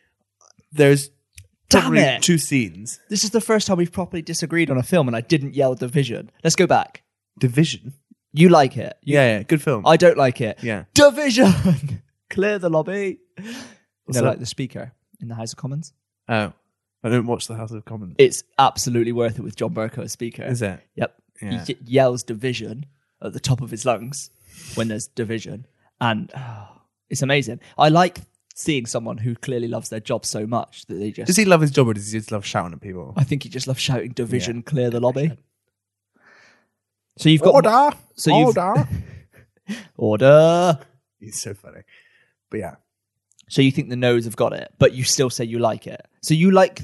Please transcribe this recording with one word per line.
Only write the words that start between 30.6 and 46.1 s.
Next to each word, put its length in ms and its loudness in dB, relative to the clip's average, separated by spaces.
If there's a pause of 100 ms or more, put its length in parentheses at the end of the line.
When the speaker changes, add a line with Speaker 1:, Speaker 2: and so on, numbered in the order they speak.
Speaker 2:
that 80 -12
they 160 -6
just 160 -12
Speaker 1:
Does 100 0
he 80 4
love 160 6
his 100 2
job 160 4
or 60 0
does 180 -10
he 80 -4
just 120 -12
love 140 -6
shouting 280 -6
at 80 -18
people? 360 -14
Speaker 2:
I 80 4
think 180 -4
he 60 -16
just 180 -10
loves 140 -6
shouting, 300 -4
"Division, 460 -6
Speaker 1:
Yeah. 60 -12
Speaker 2:
clear 260 -4
the 100 -4
lobby." 320 0 (1900)
So 120 2
you've 120 6
got 120 6
Speaker 1:
Order! 440 4 (180)
Speaker 2:
so 220 2
you've 200 4
Speaker 1:
Order! 300 0 (500)
Speaker 2:
<laughs> 600 -16
Order! 800 4 (400)
Speaker 1:
He's 220 -14
so 120 -12
funny. 280 -20 (680)
But 100 -8
yeah. 160 -12 (720)
Speaker 2:
So 120 0
you 100 6
think 180 -4
the 60 -8
no's 300 2
have 100 -10
got 180 0
it, 260 -12
but 140 6
you 100 -6
still 260 0
say 160 -8
you 140 -6
like 260 -2
it. 160 -16 (200)